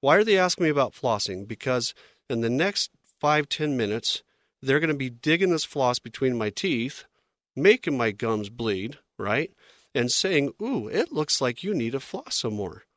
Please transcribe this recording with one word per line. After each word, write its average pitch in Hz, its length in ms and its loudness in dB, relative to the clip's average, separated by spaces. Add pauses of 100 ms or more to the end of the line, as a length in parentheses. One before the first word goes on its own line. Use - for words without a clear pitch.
Why 143 160 6
are 214 80 6
they 214 120 4
asking 180 280 2
me 156 60 4
about 139 220 2
flossing? 104 540 -4
Because 117 480 -2 (340)
in 117 120 0
the 117 100 2
next 165 400 0 (300)
five, 151 280 2
ten 147 280 -2
minutes, 110 480 -2 (360)
they're 135 200 2
gonna 160 140 0
be 135 140 -4
digging 160 420 0
this 160 140 0
floss 123 360 0
between 123 360 -2
my 110 140 0
teeth, 135 540 -4 (580)
making 185 340 4
my 117 140 2
gums 107 400 -2
bleed, 113 480 -4 (200)
right? 110 340 -2 (420)
And 123 180 0
saying, 151 400 2 (100)
"Ooh, 214 260 -4
it - 240 -2
looks - 280 -2
like 123 240 -2
you 202 100 -2
need 120 180 -2
to 135 80 -2
floss - 360 -8
some 110 180 -4
more" 101 300 -8 (120)